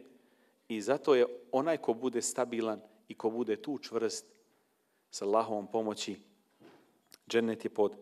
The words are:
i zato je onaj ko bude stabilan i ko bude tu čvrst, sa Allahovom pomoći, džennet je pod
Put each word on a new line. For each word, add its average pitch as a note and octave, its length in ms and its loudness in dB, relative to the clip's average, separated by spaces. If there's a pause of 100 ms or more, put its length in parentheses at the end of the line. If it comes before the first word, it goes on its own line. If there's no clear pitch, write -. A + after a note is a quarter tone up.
(680)
i A2 140 -4
zato C#3 340 4
je A#2+ 100 6 (260)
onaj D3 260 2
ko - 160 0
bude A#2+ 280 -2
stabilan A2+ 600 -2 (260)
i B2 60 -14
ko - 160 0
bude A2 260 0
tu C#3 220 -6
čvrst, A2+ 480 -4 (840)
sa - 140 -6
Allahovom G#2+ 420 2
pomoći, G#2+ 480 -2 (1120)
džennet A2+ 360 0
je G#2+ 40 -2
pod G2+ 320 2